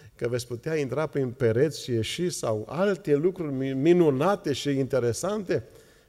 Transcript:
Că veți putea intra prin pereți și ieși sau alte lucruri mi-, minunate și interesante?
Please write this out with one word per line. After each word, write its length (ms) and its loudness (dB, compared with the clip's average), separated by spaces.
Că 140 -4
veți 180 -4
putea 300 -6
intra 300 -2
prin 240 -2
pereți 520 0
și 100 -8
ieși 380 -2
sau 380 -4
alte 460 0
lucruri 380 0
mi-, 200 -2
minunate 800 4
și 180 -4
interesante? 960 0